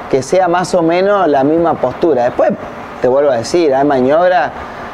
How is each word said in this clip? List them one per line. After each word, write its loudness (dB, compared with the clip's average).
que 2
sea 0
más 0
o 2
menos 2
la 2
misma 2
postura. 0
Después, 0
te 2
vuelvo 2
a 2
decir, 0
hay 2
maniobras 2